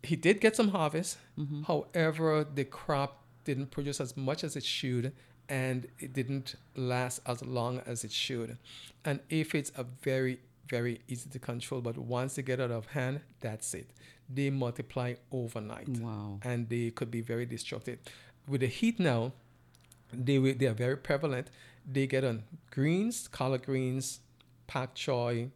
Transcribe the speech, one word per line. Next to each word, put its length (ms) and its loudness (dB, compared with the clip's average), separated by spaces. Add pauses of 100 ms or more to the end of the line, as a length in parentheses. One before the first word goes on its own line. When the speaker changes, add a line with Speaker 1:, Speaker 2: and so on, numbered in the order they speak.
Speaker 1:
He 140 2
did 240 6
get 160 6
some 120 8
harvest. 500 0 (200)
Speaker 2:
Mm-hmm. 240 -4
Speaker 1:
However, 880 2
the 120 0
crop 580 -2 (220)
didn't 260 -2
produce 300 -4
as 160 -4
much 280 -2
as 120 -4
it 80 -6
should, 480 0 (360)
and 380 0 (120)
it 140 -10
didn't 420 -2 (220)
last 500 0
as 180 -4
long 420 0
as 180 -4
it 80 -8
should. 440 -4 (480)
And 160 0 (100)
aphids 460 0
are 80 -4 (180)
very, 360 2 (300)
very 400 0
easy 220 -8
to 80 -10
control, 420 -4
but 180 -2
once 380 -2
they 60 -4
get 180 0
out 100 0
of 160 -2
hand, 340 -2 (200)
that's 340 -6
it. 160 -10 (420)
They 180 2
multiply 640 -2 (180)
overnight. 560 -4
Speaker 2:
Wow. 540 -4
Speaker 1:
And 260 -2
they 220 0
could 200 -4
be 120 -2
very 240 -2
destructive. 520 -8 (480)
With 140 0
the 60 4
heat 340 2
now, 320 4 (800)
they 240 4
wi-, 200 6
they 100 4
are 80 4
very 220 2
prevalent. 520 0 (420)
They 160 4
get 180 4
on 200 0 (260)
greens, 580 2
collard 360 0
greens, 560 0 (460)
pak 280 -4
choi 600 0